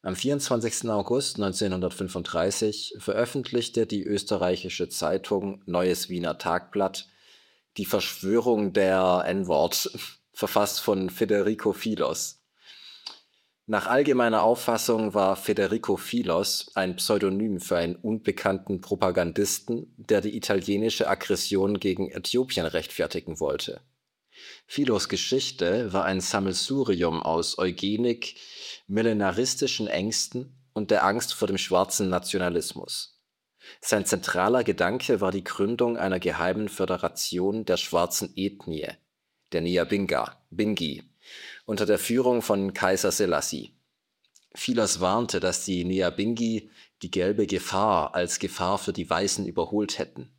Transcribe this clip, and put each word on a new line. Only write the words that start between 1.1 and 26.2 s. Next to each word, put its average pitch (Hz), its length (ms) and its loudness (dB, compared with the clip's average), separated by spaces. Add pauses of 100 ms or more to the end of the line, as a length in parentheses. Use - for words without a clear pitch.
neunzehnhundertfünfunddreißig 92 1600 -2
veröffentlichte 117 880 0
die 101 160 -2
österreichische 90 880 0
Zeitung 98 760 -2
Neues 90 420 0
Wiener 85 300 -4
Tagblatt 95 720 -2 (680)
die 104 80 -4
Verschwörung 104 880 0
der 95 520 4
N-Wort, 87 680 2 (220)
<laughs> - 200 -20
verfasst - 480 0
von 95 280 2
Federico 104 640 0
Filos. - 680 -4 (1200)
Nach 104 220 0
allgemeiner 123 560 4
Auffassung 113 680 2
war 98 220 4
Federico 101 600 0
Filos 95 760 -2
ein 92 200 0
Pseudonym 98 640 0
für 90 180 0
einen 85 180 0
unbekannten 98 840 -2
Propagandisten, 92 1160 0
der 107 240 2
die 104 160 -6
italienische 101 720 0
Aggression 98 720 0
gegen 95 300 -2
Äthiopien 120 560 -2
rechtfertigen 82 720 -4
wollte. 71 420 -4 (880)
Philos 123 380 2
Geschichte 98 840 0
war 98 100 2
ein 95 160 0
Sammelsurium 95 1040 0